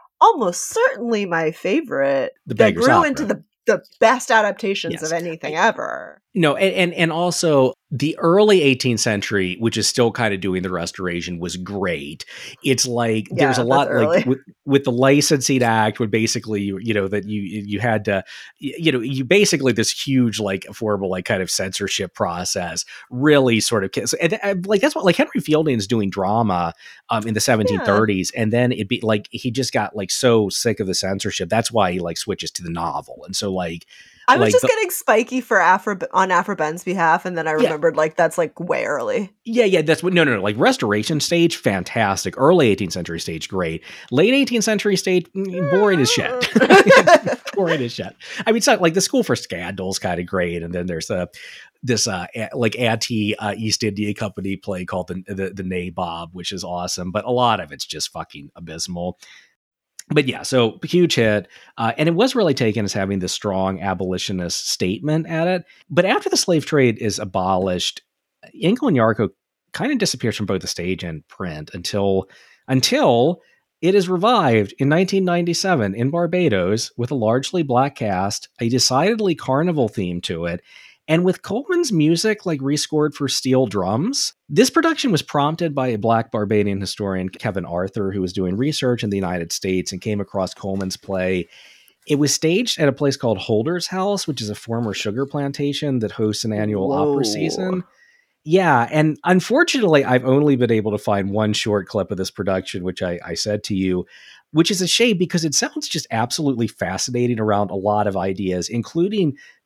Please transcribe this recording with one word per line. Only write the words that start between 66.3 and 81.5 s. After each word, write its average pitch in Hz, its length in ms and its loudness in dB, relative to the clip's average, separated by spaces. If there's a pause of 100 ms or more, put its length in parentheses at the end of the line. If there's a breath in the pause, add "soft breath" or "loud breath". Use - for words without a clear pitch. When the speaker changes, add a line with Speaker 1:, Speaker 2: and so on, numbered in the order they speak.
Speaker 2:
slave 170 300 0
trade 127 320 2
is 110 200 -4
abolished, 92 840 -2 (500)
Inkle 220 360 0
and 156 100 4
Yarko 110 320 2 (420)
kind 254 200 -4
of 269 60 0
disappears 123 380 -2
from 110 80 -6
both 95 160 -2
the 90 60 -12
stage 90 360 -6
and 82 260 -10
print 78 440 -10
until, 98 560 -2 (400 soft breath)
until 135 720 2 (400 soft breath)
it 180 140 2
is 185 160 2
revived 170 680 2
in 139 120 2
nineteen 190 340 2
ninety-seven 175 680 0
in 120 160 0
Barbados 151 880 0
with 117 120 -2
a 151 40 -4
largely 131 480 0
black 135 340 2
cast, 98 540 -4 (100)
a 117 80 0
decidedly 165 640 2
carnival 147 540 0
theme 90 340 -4
to 85 220 -6
it, 85 160 -4 (460 soft breath)
and 165 160 2
with 180 200 0
Coleman's 285 500 -2